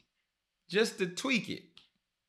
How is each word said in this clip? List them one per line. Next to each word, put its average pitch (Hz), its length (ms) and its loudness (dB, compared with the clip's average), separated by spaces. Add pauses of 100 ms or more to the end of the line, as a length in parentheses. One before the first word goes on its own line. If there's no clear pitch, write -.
(680)
just 208 280 2
to 190 80 0
tweak 226 440 -2
it. - 160 -8 (640)